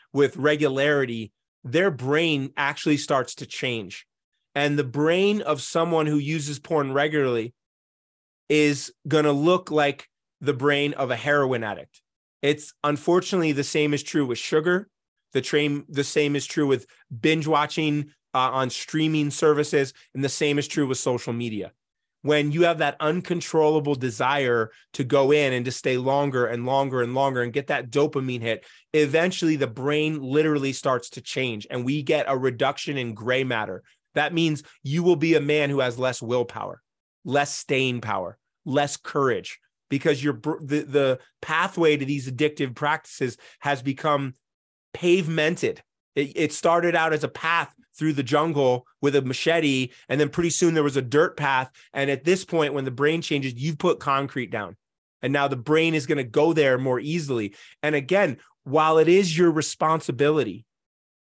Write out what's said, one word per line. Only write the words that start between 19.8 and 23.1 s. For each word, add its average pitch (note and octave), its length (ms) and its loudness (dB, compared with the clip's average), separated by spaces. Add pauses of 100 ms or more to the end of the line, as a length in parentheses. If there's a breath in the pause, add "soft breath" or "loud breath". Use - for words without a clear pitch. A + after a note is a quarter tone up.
and C3+ 100 -4
the C3+ 60 -2
same D3 280 0
is C#3+ 120 -4
true C#3+ 180 0
with C3 120 -4
social B2 340 -2
media. A2 400 -6 (480)
When D3 320 2
you E3+ 100 4
have E3+ 140 4
that D3 240 0
uncontrollable D#3 960 0